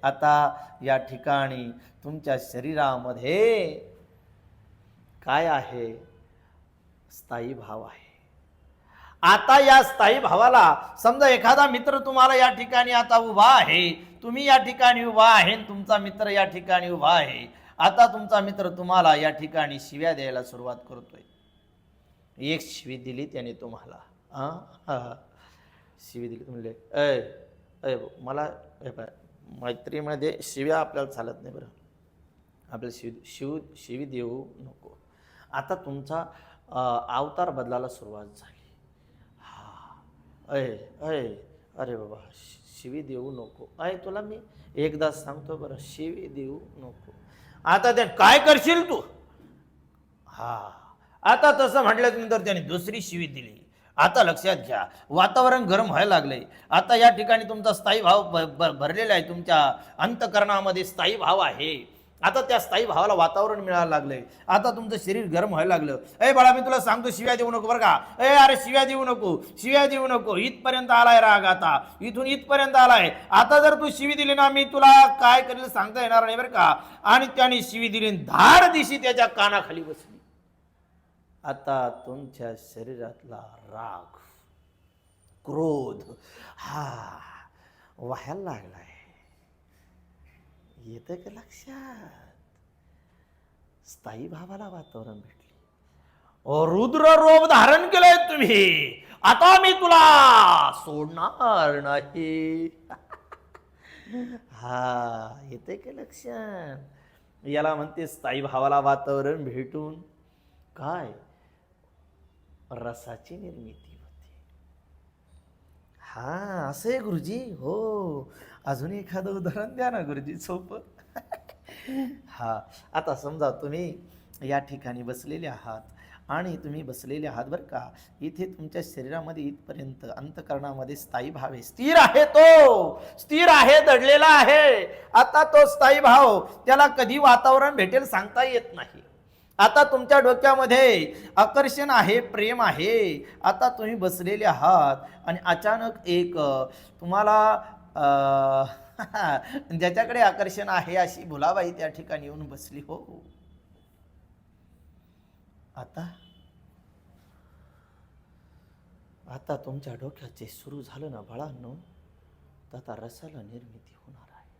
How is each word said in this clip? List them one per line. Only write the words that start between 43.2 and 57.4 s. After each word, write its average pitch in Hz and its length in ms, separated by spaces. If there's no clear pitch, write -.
नको. 117 480
अय, 180 160
तुला 190 260
मी 214 160
एकदा 151 360
सांगतो 147 460
बरं, 139 220
शिवी - 480
देऊ 139 320
नको." 127 360
आता 196 260
ते, 233 140
"काय 214 340
करशील 302 500
तू?" 226 120
हा, 113 420
आता 269 440
तसं 262 160
म्हटल्यानंतर 226 580
त्याने 185 180
दुसरी 175 420
शिवी 170 260
दिली. 123 380
आता 165 260
लक्षात 170 320
घ्या, 113 300
वातावरण 247 540
गरम 196 220
व्हायला 180 340
लागलंय. 135 220
आता 196 260
या 233 140
ठिकाणी 220 340